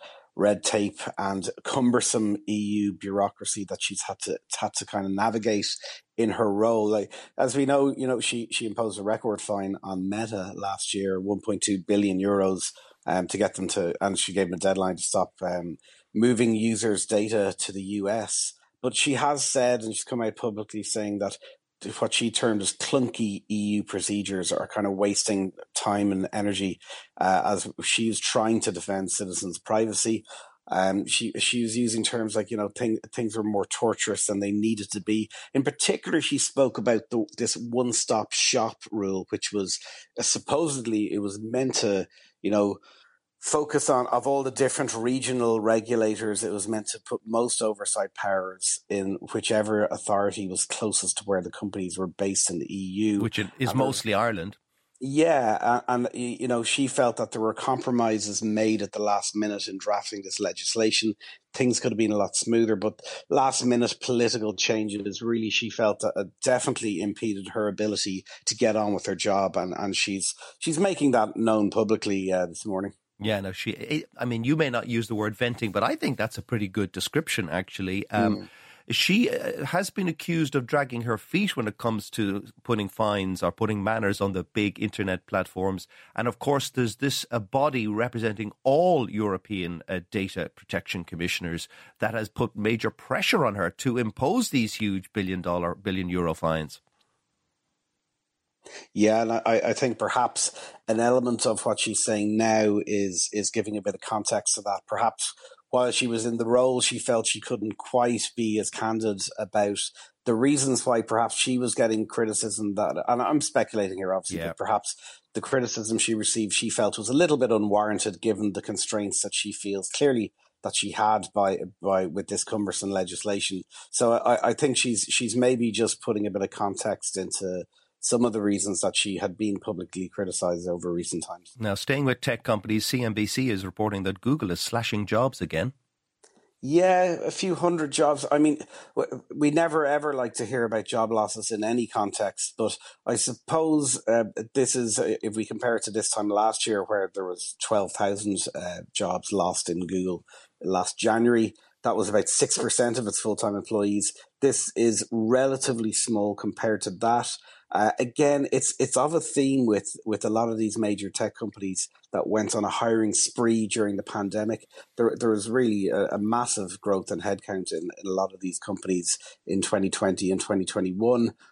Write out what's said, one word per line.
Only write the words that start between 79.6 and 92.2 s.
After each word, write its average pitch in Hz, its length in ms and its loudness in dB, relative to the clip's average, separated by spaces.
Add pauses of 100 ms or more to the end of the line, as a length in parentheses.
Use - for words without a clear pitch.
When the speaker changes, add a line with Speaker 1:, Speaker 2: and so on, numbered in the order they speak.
Speaker 2:
has 185 240 -2
been 185 180 -2
accused 160 460 -2
of 127 120 0
dragging 127 360 0
her 113 160 0
feet 190 360 0
when 113 140 -2
it 104 80 -6
comes 110 360 -2
to 101 340 -2 (160)
putting 107 260 0
fines 98 540 0
or 87 100 2
putting 104 320 -2
manners 107 380 0
on 98 100 2
the 92 100 -2
big 104 400 0
internet 95 440 -2
platforms. 95 600 0 (300)
And 117 120 0
of 117 100 -4
course, 139 320 2
there's 120 260 0
this, 139 340 -2
a 120 100 0
body 131 460 0
representing 110 640 -2 (100)
all 147 480 4
European, 95 760 -2
uh, 92 140 -2 (100)
data 95 460 -4
protection - 480 -6
commissioners 85 640 -6 (300)
that 110 160 -2
has 110 160 -4